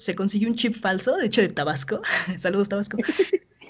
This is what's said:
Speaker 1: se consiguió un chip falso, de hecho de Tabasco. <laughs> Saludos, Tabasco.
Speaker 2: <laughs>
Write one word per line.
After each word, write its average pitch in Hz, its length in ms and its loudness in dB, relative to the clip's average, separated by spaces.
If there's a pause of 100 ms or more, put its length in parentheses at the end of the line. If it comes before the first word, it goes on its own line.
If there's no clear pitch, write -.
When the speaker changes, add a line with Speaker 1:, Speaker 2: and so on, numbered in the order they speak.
Speaker 1:
se 180 140 -2
consiguió 202 320 2
un 233 80 0
chip 226 180 0
falso, 196 420 0
de 320 100 0
hecho - 140 2
de 185 80 6
Tabasco. 151 540 -2
<laughs> - 360 -2
Saludos, 196 300 0
Tabasco. 208 340 -2
Speaker 2:
<laughs> - 60 -4 (600)